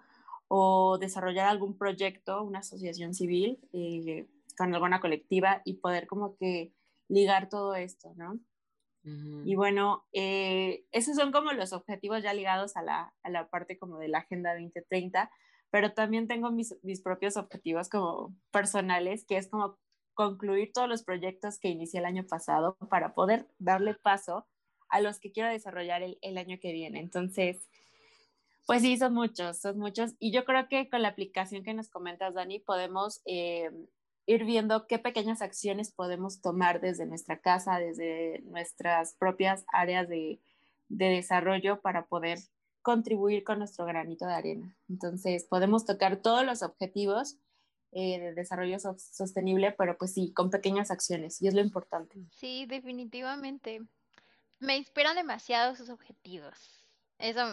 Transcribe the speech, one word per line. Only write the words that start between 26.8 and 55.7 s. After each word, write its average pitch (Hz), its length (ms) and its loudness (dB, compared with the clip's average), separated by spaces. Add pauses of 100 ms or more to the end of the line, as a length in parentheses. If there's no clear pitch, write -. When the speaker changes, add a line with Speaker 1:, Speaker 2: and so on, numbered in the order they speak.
Speaker 1:
Entonces, 185 680 -2 (1000)
pues 233 160 6
sí, 254 160 6
son 247 160 4
muchos, 202 460 -2
son 202 180 -4
muchos. 214 400 -2
Y 220 140 -2
yo 247 120 2
creo 262 240 2
que 269 200 0
con 240 140 0
la 208 60 2
aplicación 196 560 -6
que 220 100 -6
nos 220 140 -8
comentas, 180 460 -8
Dani, 190 260 -6
podemos, 190 640 -2
eh, 170 440 -2 (560)
ir 226 180 6
viendo 220 420 2
qué 226 140 0
pequeñas 226 420 -2
acciones 202 500 -4
podemos 185 480 -4
tomar 175 400 2
desde 175 260 -2
nuestra 160 340 -8
casa, 185 380 2
desde 165 640 -4
nuestras 170 720 -2
propias 190 580 2
áreas 180 360 4
de, 160 320 -4 (480)
de 190 180 2
desarrollo 185 760 2
para 175 260 -2
poder 170 320 -2 (440)
contribuir 208 640 2
con 208 140 -2
nuestro 196 280 -6
granito 165 400 -4
de 175 80 -2
arena. 160 420 -6 (120)
Entonces, 180 560 -2
podemos 202 400 4
tocar 196 340 2
todos 240 280 4
los 240 160 -2
objetivos, 202 760 -2 (540)
eh, 185 280 -2
de 170 140 -8
desarrollo 180 440 -4
so-, 196 200 -6
sostenible, 190 800 0
pero 175 220 2
pues 185 160 -6
sí, 180 180 0
con 180 180 2
pequeñas 196 420 0
acciones, 170 500 -4
y 196 60 4
es 190 60 4
lo 202 60 6
importante. 190 600 -4 (100)
Speaker 3:
Sí, 254 360 -10
definitivamente. 254 1120 -8 (800)
Me 269 180 0
inspiran 294 380 2
demasiado 247 600 0